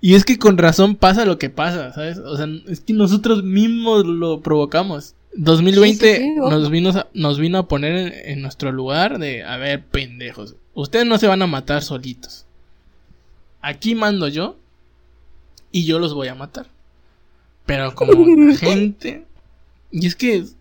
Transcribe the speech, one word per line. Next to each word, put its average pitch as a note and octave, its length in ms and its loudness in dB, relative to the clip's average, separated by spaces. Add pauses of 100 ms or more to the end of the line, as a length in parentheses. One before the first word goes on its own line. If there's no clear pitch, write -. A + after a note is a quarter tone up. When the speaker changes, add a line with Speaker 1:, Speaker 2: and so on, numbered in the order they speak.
Speaker 1:
Y F#3 140 8
es G3 100 6
que B3 120 0
con G3 200 4
razón F#3 380 4
pasa G#3 280 2
lo F#3 140 0
que C3+ 100 -6
pasa, D3+ 460 -6
¿sabes? E3 240 -10
O D3 180 -12
sea, D3 100 -6 (220)
es F3 120 -10
que - 120 -6
nosotros G#3 500 2
mismos A3 640 2
lo E3 380 -4
provocamos. D#3 720 -2 (180)
Dos E3 300 2
mil F#3+ 180 4
veinte G#3+ 360 4
Speaker 2:
Sí, B3 60 -2
sí, C4+ 120 -2
sí, D#4 60 -2
ojo. B3+ 100 0
Speaker 1:
nos D3+ 200 0
vino E3+ 200 0
a, F#3 240 -2
nos D3 240 -2
vino E3+ 200 -2
a F3+ 100 -4
poner D3 280 -2
en, F3+ 160 -6 (200)
en C#3 100 -10
nuestro C3+ 280 -8
lugar C#3+ 480 -4
de, C3 260 -8
"A A2 120 -10
ver, C#3 300 -6
pendejos, B2 720 -12 (180)
ustedes A3+ 320 -2
no A3+ 100 2
se A3 100 2
van F#3+ 140 2
a F#3 60 0
matar C#3+ 360 -4
solitos. C3 600 -14 (1160)
Aquí D3 320 -4
mando G3+ 340 -2
yo E3 280 -8 (1160)
y F3+ 140 -2
yo D#3+ 120 0
los E3 140 -4
voy C#3 160 -10
a B2+ 60 -14
matar". C#3 320 -18 (1000)
Pero C3+ 300 -6
como G#4+ 180 4
Speaker 2:
<laughs> E4+ 240 6
Speaker 1:
la D4 200 6
gente... G#3 680 -2 (680)
y F3+ 160 -4
es E3+ 80 -6
que A3 280 -2 (160)